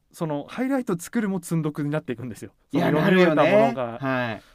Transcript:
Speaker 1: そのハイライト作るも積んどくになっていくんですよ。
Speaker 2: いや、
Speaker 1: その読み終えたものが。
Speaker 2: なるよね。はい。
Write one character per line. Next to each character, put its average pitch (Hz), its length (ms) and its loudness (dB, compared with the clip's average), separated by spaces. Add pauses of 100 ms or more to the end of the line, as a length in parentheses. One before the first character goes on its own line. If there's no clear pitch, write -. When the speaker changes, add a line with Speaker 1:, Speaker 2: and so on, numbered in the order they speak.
(120)
Speaker 1:
そ 170 140 -8
の 147 220 -6
ハ - 140 -8
イ 262 60 -4
ラ 269 100 -2
イ 247 60 -6
ト 185 140 -4
作 - 220 -6
る 208 80 -2
も 190 140 -4
積 170 140 -4
ん 160 60 -2
ど 151 100 -4
く 151 100 -8
に 147 80 -4
な 151 100 -4
っ - 40 -6
て 131 80 -6
い 113 40 -10
く 123 80 -12
ん 123 40 -10
で 107 80 -14
す - 80 -16
よ。 - 80 -18 (200)
Speaker 2:
い - 60 0
や、 170 80 0
Speaker 1:
そ 165 60 0
の 147 80 2
読 190 160 4
み 180 80 8
終 165 80 6
え - 20 0
た 147 80 4
も 208 260 6
の 120 60 -4
が。 127 100 -4
Speaker 2:
な - 20 -4
る 117 60 -8
よ - 0 -
ね。 117 60 -12
は 127 340 -4
い。 - 100 -12 (120)